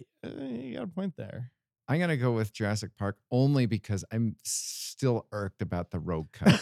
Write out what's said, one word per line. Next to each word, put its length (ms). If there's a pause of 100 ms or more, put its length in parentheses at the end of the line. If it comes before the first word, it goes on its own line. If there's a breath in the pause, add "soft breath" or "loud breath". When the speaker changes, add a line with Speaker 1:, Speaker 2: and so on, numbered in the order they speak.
(260)
Speaker 1:
uh, 40 (160)
you 300
got 80
a 40
point 300
there. 340 (380)
Speaker 2:
I'm 100
gonna 180
go 140
with 220
Jurassic 440
Park 200 (140)
only 340
because 460
I'm 320
still 880
irked 280
about 300
the 80
Rogue 320
cut. 300